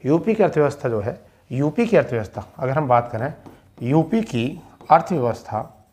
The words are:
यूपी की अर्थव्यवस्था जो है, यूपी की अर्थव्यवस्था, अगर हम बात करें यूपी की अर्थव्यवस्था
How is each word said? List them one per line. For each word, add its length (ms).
यूपी 280
की 80
अर्थव्यवस्था 460
जो 120
है, 200
यूपी 360
की 100
अर्थव्यवस्था, 500
अगर 140
हम 160
बात 240
करें 200
यूपी 400
की 380
अर्थव्यवस्था 800